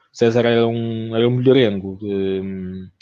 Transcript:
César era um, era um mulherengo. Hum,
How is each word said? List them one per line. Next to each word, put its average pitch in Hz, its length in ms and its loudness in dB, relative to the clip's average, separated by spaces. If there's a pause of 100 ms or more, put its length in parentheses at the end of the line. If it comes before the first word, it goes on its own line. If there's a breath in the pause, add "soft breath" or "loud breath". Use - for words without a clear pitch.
(120)
César 117 340 2
era 117 220 2
um, 113 480 -4
era 117 120 2
um 123 40 2
mulherengo. 117 720 2
Hum, 95 840 -6 (140)